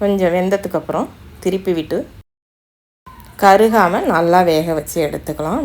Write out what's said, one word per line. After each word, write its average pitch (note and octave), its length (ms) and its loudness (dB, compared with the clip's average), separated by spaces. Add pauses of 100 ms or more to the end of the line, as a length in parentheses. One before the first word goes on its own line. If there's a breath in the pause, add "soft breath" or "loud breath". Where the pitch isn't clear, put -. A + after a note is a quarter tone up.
கொஞ்சம் G3 360 0
வெந்ததுக்கப்புறம் F#3 720 -2 (380)
திருப்பி F#3+ 340 -2
விட்டு E3 220 -6 (1400)
கருகாமல் G#3+ 720 4
நல்லா E3+ 260 4 (100)
வேக D#3 160 0 (140)
வச்சு - 260 -8
எடுத்துக்கலாம். D#3 580 -6